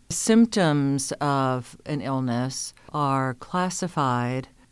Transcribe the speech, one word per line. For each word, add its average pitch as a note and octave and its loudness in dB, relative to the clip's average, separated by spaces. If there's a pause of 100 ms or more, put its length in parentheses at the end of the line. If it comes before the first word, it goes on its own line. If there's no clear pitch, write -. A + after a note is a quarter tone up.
symptoms D#3 2
of C3+ 0
an D3 -4
illness C3 -4 (200)
are C3+ 0
classified C3+ -2 (240)